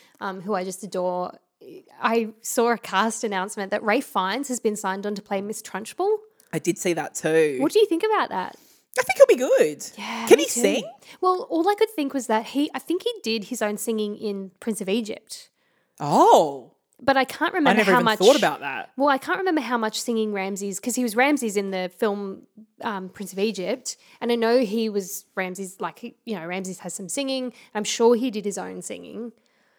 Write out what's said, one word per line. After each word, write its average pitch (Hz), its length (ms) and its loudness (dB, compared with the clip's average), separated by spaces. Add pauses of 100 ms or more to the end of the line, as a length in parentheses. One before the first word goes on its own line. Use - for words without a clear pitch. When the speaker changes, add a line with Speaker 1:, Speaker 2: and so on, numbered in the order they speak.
(200)
Speaker 1:
um, 190 220 -8
who 208 120 -4
I 185 80 -2
just 185 220 -10
adore. 180 540 -4 (640)
I 226 280 0 (140)
saw 240 300 0
a 226 60 -2
cast 220 460 -2
announcement 196 480 -4
that 214 100 -2
Ralph 226 220 2
Fiennes 202 440 -2
has 247 120 -6
been 214 160 0
signed 196 280 -6
on 208 120 -4
to 208 60 -10
play 196 180 -4
Miss 202 220 -8
Trunchbull. 359 560 -4 (360)
Speaker 2:
I 165 40 -4
did 170 180 -2
see 180 160 -2
that 156 220 -6
too. 156 460 2
Speaker 1:
What 285 120 2
do 415 60 4
you 427 80 6
think 330 160 -2
about 427 260 0
that? - 280 -6 (420)
Speaker 2:
I 254 40 2
think 762 140 -6
he'll 554 100 10
be 381 100 6
good. 247 500 2 (100)
Speaker 1:
Yeah, 226 320 -8
Speaker 2:
Can - 80 12
Speaker 1:
me 285 60 4
Speaker 2:
he 494 80 -2
Speaker 1:
too. 240 100 -2
Speaker 2:
sing? 214 240 2 (380)
Speaker 1:
Well, 370 260 0
all 330 180 0
I 403 80 4
could 427 140 2
think 285 240 -4
was 262 140 -4
that 220 220 0
he, 285 260 -2
I 269 40 -8
think 339 260 -4
he 480 80 0 (100)
did 220 220 -2
his 233 180 -8
own 208 160 -2
singing 214 400 -4
in 196 320 -8 (100)
Prince 214 220 -6
of 190 80 -6
Egypt. - 580 -6 (500)
Speaker 2:
Oh. 156 760 6 (280)
Speaker 1:
But 262 160 2
I 262 80 4
can't 311 300 -2
remember 294 160 4
Speaker 2:
I 226 80 6
never 202 140 6
Speaker 1:
how - 60 8
Speaker 2:
even 180 60 4
Speaker 1:
much 220 140 2
Speaker 2:
thought 240 180 8
about 160 240 2
that. 135 380 -8
Speaker 1:
Well, 277 100 2
I 269 80 4
can't 339 220 -4
remember 359 240 0
how 233 160 -2
much 220 240 -2
singing 220 320 -2
Ramses, 196 440 -6
'cause - 160 -4
he 247 80 0
was 214 140 -2
Ramses 247 400 2
in 196 140 -2
the 185 260 -4
film, 202 460 -2 (400)
um, 190 260 -6
Prince 185 240 -14
of 190 60 -8
Egypt, 196 580 -4 (240)
and 240 100 -2
I 240 40 2
know 233 240 4
he 220 320 0
was 196 340 -6 (100)
Ramses, 185 460 -8
like, 175 200 -8
he, - 160 -14 (100)
you 220 120 -6
know, 160 60 -10
Ramses 185 360 -8
has 180 120 -10
some 190 160 -10
singing, 269 380 -4
and 240 60 -10 (220)
I'm 214 100 -2
sure 233 300 4
he 240 160 0
did 202 140 -4
his 202 140 -4
own 185 240 -10
singing. 202 500 -14 (460)